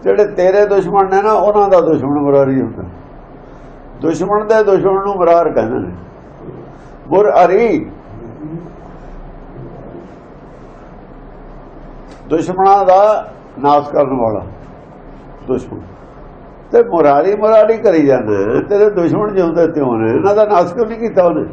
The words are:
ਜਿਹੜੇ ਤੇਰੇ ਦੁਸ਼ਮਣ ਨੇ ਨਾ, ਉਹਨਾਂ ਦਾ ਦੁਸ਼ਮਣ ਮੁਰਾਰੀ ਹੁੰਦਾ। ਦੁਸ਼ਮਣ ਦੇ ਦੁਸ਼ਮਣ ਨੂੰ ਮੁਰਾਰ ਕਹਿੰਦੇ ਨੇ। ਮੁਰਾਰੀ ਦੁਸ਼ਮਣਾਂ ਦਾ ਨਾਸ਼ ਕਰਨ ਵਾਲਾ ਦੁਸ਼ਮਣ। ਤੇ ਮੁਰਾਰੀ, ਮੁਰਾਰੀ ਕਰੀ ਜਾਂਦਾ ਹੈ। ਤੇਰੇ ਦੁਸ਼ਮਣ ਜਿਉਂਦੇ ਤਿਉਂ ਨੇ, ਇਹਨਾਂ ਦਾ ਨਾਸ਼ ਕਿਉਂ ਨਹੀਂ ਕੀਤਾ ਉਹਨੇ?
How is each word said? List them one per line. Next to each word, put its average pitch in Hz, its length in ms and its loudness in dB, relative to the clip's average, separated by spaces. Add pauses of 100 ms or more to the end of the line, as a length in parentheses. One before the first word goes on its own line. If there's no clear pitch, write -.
ਜਿਹੜੇ 202 220 2
ਤੇਰੇ 196 400 2
ਦੁਸ਼ਮਣ 190 440 0
ਨੇ 196 120 0
ਨਾ, 214 100 0
ਉਹਨਾਂ 208 380 2
ਦਾ 185 120 6
ਦੁਸ਼ਮਣ 143 400 0
ਮੁਰਾਰੀ 139 400 2
ਹੁੰਦਾ। 113 220 -8 (1160)
ਦੁਸ਼ਮਣ 190 440 -2
ਦੇ 220 180 2
ਦੁਸ਼ਮਣ 190 420 0
ਨੂੰ 202 100 -4
ਮੁਰਾਰ 170 380 2
ਕਹਿੰਦੇ 117 260 -2
ਨੇ। 90 120 -8 (1160)
ਮੁਰਾਰੀ 185 760 2 (4000)
ਦੁਸ਼ਮਣਾਂ 185 560 2
ਦਾ 185 160 6 (580)
ਨਾਸ਼ 147 300 2
ਕਰਨ 135 320 -2
ਵਾਲਾ 107 200 -2 (1040)
ਦੁਸ਼ਮਣ। - 320 -6 (920)
ਤੇ - 120 4
ਮੁਰਾਰੀ, 160 520 2
ਮੁਰਾਰੀ 214 420 4
ਕਰੀ 165 300 2
ਜਾਂਦਾ 110 300 0
ਹੈ। 110 320 0
ਤੇਰੇ 208 200 2
ਦੁਸ਼ਮਣ 185 440 -2
ਜਿਉਂਦੇ 170 340 0
ਤਿਉਂ 135 300 -2
ਨੇ, 110 180 0
ਇਹਨਾਂ 196 200 2
ਦਾ 214 100 4
ਨਾਸ਼ 175 280 0
ਕਿਉਂ 233 120 -2
ਨਹੀਂ 220 140 -10
ਕੀਤਾ 196 240 0
ਉਹਨੇ? 156 300 0